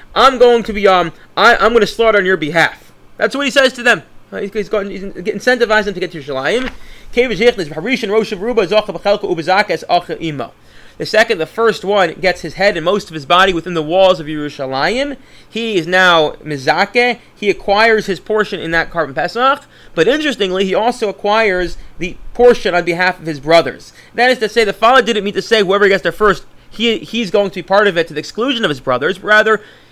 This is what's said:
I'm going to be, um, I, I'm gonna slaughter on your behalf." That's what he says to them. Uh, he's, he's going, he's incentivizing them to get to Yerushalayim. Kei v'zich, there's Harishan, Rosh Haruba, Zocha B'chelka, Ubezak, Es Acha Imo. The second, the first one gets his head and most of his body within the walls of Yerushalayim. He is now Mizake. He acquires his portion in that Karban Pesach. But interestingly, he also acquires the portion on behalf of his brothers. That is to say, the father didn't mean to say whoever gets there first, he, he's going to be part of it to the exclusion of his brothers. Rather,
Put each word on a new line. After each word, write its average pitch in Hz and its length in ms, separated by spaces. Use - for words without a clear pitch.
I'm 247 240
going 240 240
to 220 100
be, 196 140
um, 175 260
I, 220 200
I'm 220 160
gonna 220 120
slaughter 220 320
on 190 80
your 185 120
behalf." 156 540
That's 226 180
what 277 100
he 269 60
says 269 220
to 240 100
them. 220 180
Uh, 196 60
he's, 196 140
he's 208 180
going, 202 200
he's 190 140
incentivizing 214 840
them 202 80
to 170 60
get 175 140
to 151 100
Yerushalayim. 147 500
Kei 240 140
v'zich, 226 300
there's 170 140
Harishan, 208 400
Rosh 220 240
Haruba, 208 340
Zocha 170 320
B'chelka, 202 320
Ubezak, 180 380
Es 165 180
Acha - 320
Imo. 151 340
The 160 80
second, 220 320
the 160 80
first 214 400
one 190 280
gets 180 280
his 156 140
head 196 200
and 160 80
most 196 260
of 160 40
his 143 140
body 185 260
within 175 220
the 156 80
walls 185 360
of 151 60
Yerushalayim. 151 920
He 226 280
is 160 100
now 175 520
Mizake. 165 840
He 202 160
acquires 214 560
his 180 120
portion 214 400
in 165 120
that 165 180
Karban 147 240
Pesach. 240 520
But 170 140
interestingly, 202 580
he 185 80
also 226 340
acquires 196 720
the - 180
portion 240 400
on 175 100
behalf 180 360
of 156 80
his 147 120
brothers. 147 540
That 247 160
is 247 80
to 220 100
say, 233 140
the 196 100
father 240 300
didn't 208 200
mean 202 120
to 190 80
say 220 180
whoever 196 260
gets 196 140
there 170 100
first, 202 360
he, 226 260
he's 226 320
going 202 220
to 196 80
be - 20
part 196 240
of 185 100
it 170 120
to 151 80
the 147 40
exclusion 233 460
of 165 40
his 139 100
brothers. 135 420
Rather, 214 400